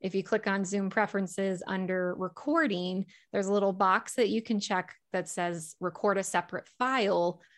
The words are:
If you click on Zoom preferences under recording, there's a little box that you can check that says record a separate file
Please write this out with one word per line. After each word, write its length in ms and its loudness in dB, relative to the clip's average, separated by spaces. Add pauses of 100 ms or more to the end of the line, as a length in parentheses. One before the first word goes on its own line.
If 120 -4
you 100 0
click 240 0
on 180 2
Zoom 240 -2
preferences 800 0
under 480 -2
recording, 880 0 (280)
there's 140 0
a 60 2
little 200 4
box 420 2
that 140 2
you 120 0
can 180 0
check 340 -2 (200)
that 140 -2
says 520 -4
record 380 0
a 60 0
separate 440 -2 (100)
file 640 2 (160)